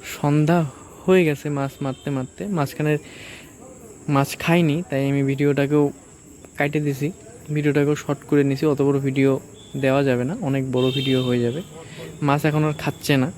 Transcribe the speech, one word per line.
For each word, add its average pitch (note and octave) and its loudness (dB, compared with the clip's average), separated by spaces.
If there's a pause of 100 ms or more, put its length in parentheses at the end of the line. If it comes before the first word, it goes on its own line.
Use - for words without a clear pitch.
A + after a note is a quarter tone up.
(160)
সন্ধ্যা D3+ 2 (460)
হয়ে F#3 6
গেছে C#3+ -4 (120)
মাছ C#3 -4 (120)
মারতে C3 -6
মারতে, C3 -8 (140)
মাঝখানে D3+ -2 (1200)
মাছ C#3 2 (120)
খাইনি, E3 2 (120)
তাই C3+ -2
আমি C#3 0
ভিডিওটাকেও C#3+ 2 (760)
কাটে D3 0
দিছি, C#3+ -2 (460)
ভিডিওটাকেও D3 2
শর্ট C#3+ -4
করে D3 4
নিছি। C3+ -2
অত C3+ -2
বড় C#3 2
ভিডিও C3+ 2 (520)
দেওয়া C3+ 4
যাবে B2 0
না, F3 -4 (140)
অনেক C3+ 0 (120)
বড় B2+ 2 (100)
ভিডিও C3+ 0
হয়ে B2 0
যাবে। B2 -2 (680)
মাছ C#3+ 2
এখন D3+ 2
আর D3+ -2
খাচ্ছে - -2
না C3+ 0